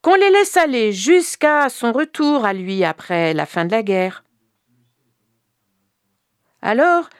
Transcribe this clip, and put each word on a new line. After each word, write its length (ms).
qu'on 140
les 140
laisse 260
aller 360
jusqu'à 760
son 240
retour 520
à 80
lui 300
après 520
la 120
fin 180
de 60
la 140
guerre. 400
Alors, 480